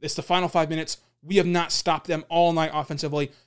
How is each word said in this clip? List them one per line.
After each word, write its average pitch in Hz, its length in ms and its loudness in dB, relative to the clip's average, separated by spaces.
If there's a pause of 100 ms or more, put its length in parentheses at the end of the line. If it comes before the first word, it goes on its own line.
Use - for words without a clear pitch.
It's 151 140 -6
the 156 80 -8
final 180 260 0
five 160 200 0
minutes. 160 300 -6 (240)
We 175 140 0
have 180 100 4
not 175 260 0
stopped - 340 0
them 156 220 -4
all 170 240 4
night 160 200 0
offensively. 147 600 -4 (140)